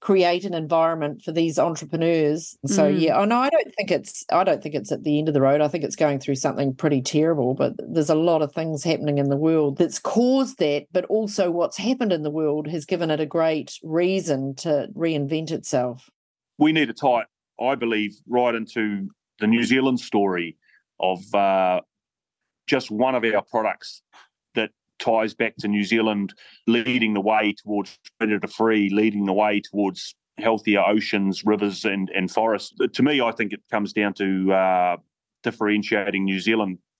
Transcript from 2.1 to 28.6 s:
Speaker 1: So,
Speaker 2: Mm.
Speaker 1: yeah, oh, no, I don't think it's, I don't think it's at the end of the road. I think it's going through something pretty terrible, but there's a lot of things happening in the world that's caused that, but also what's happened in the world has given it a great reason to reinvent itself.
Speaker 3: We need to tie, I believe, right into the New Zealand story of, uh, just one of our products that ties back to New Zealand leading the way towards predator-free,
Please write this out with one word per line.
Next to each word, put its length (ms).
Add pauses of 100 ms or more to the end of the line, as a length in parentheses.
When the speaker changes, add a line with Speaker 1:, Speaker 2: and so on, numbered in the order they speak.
Speaker 1:
So, 260
Speaker 2:
Mm. 80
Speaker 1:
yeah, 180
oh, 60
no, 140
I 100
don't 260
think 160
it's, 400
I 140
don't 180
think 120
it's 180
at 100
the 160
end 100
of 60
the 60
road. 220
I 60
think 140
it's 140
going 220
through 160
something 400
pretty 260
terrible, 540
but 240
there's 320
a 40
lot 280
of 100
things 320
happening 320
in 140
the 80
world 400
that's 200
caused 600
that, 340
but 140
also 440
what's 280
happened 340
in 100
the 60
world 400
has 160
given 260
it 80
a 60
great 580
reason 760
to 380
reinvent 560
itself. 600 (480)
Speaker 3:
We 140
need 160
to 40
tie, 320 (340)
I 160
believe, 400 (140)
right 260
into 540 (320)
the 60
New 160
Zealand 380
story 580 (420)
of, 340
uh, 460 (880)
just 240
one 240
of 100
our 180
products 600 (520)
that 160 (300)
ties 340
back 220
to 120
New 140
Zealand 500 (360)
leading 460
the 60
way 320
towards 460 (200)
predator-free, 720